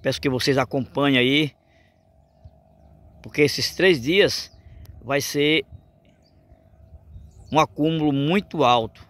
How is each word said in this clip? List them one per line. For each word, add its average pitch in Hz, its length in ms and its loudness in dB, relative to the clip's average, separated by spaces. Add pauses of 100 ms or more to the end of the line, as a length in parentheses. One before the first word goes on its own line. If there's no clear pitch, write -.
Peço 135 180 -4
que 147 100 -2
vocês 131 280 0
acompanhem 135 600 0
aí, 139 380 2 (1700)
porque 123 180 -2
esses - 320 0
três 170 280 2
dias 160 500 0 (520)
vai 139 180 -2
ser 147 440 0 (1900)
um - 80 2
acúmulo 151 520 0
muito 151 520 0
alto 120 460 0